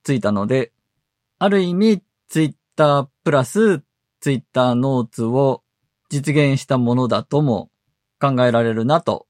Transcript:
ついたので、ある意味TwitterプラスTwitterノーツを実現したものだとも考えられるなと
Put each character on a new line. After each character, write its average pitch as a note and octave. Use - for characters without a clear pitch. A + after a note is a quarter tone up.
つ C#3
い B2
た G2+
の G2+
で、 B2+
あ G3
る G3+
意 F3
味 G#3
Twitter D3
プ E3
ラ C#3
ス G3+
Twitter B2+
ノ B2+
ー A2+
ツ A#2+
を B2+
実 C#3+
現 C#3
し -
た C3+
も A#2+
の B2+
だ A2
と C#3+
も A#2+
考 C#3
え A#2+
ら A#2
れ A#2
る A2+
な D#3
と -